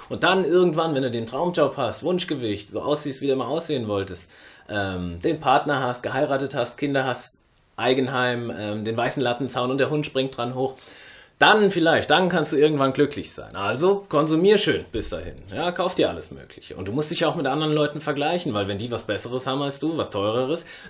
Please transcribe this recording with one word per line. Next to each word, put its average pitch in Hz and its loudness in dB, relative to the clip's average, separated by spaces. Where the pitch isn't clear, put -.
Und 113 -4
dann 185 4
irgendwann, 160 4
wenn 135 2
du 127 0
den 113 -4
Traumjob 156 0
hast, 117 -2
Wunschgewicht, 135 -2
so 101 -6
aussiehst, 147 -2
wie 143 -2
du 135 4
immer 127 -2
aussehen 139 -2
wolltest, 92 -4
ähm, 92 -2
den 156 0
Partner 143 2
hast, 123 -2
geheiratet 135 -2
hast, 123 -2
Kinder 139 0
hast, 127 -4
Eigenheim, 123 0
ähm, 107 -4
den 113 -2
weißen 123 0
Lattenzaun 123 0
und 135 0
der 127 -4
Hund 151 -2
springt 135 -4
dran 120 -4
hoch, 131 -4
dann 202 8
vielleicht, 160 4
dann 175 4
kannst 170 0
du 156 2
irgendwann 139 4
glücklich 143 0
sein. - -14
Also 135 0
konsumier 160 6
schön 104 0
bis - -4
dahin. 82 -8
Ja, 160 -2
kauf 180 -2
dir - 4
alles 82 -8
Mögliche. - -16
Und 95 -8
du 98 -4
musst 147 -2
dich - 0
auch 151 2
mit 165 -2
anderen 151 0
Leuten 147 0
vergleichen, 151 -2
weil 101 0
wenn 98 -4
die 117 -6
was 117 -4
Besseres 120 -4
haben 135 -2
als 139 -4
du, 156 -2
was 104 -2
Teureres, 123 -2